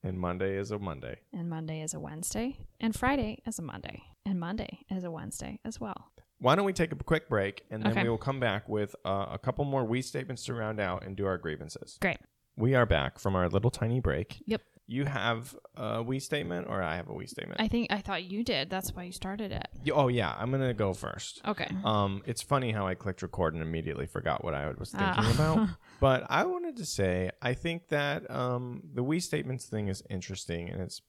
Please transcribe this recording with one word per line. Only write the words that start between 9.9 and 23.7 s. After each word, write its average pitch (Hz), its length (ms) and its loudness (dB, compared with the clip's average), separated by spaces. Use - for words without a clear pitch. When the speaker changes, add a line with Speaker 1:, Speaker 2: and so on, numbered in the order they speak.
Speaker 1:
statements 131 420 -6
to 127 80 -4
round 110 260 -2
out 92 240 0
and 95 140 -8
do 98 80 0
our 95 140 2
grievances. - 600 -8
Speaker 2:
Great. 180 200 0
Speaker 1:
We 110 200 4
are 123 100 8
back 69 320 2
from 98 180 0
our 90 140 4
little 104 220 4
tiny 117 280 0
break. 82 460 -2
Speaker 2:
Yep. 214 160 -2
Speaker 1:
You 131 160 -2
have 117 520 -2
a 113 280 -2
we 131 160 -2
statement, 147 500 -4
or 98 140 -2
I 80 120 0
have 87 140 -6
a - 40 -6
we - 120 -8
statement? - 340 -8
Speaker 2:
I 220 80 2
think, 233 240 0
I 208 100 0
thought 185 220 -4
you 190 200 -4
did. 180 260 0
That's 185 240 -4
why 180 100 -8
you 180 80 -10
started 196 400 -6
it. - 160 -6
Speaker 1:
Y-, 147 100 2
oh, 139 160 8
yeah. 107 280 4
I'm 131 140 0
gonna 131 240 2
go 101 180 4
first. - 520 -8
Speaker 2:
Okay. 202 220 0
Speaker 1:
Um, 101 420 4
it's - 180 -4
funny 131 280 2
how 104 160 2
I 92 60 2
clicked 92 300 -4
record 85 320 2
and 80 80 -2
immediately 80 420 -2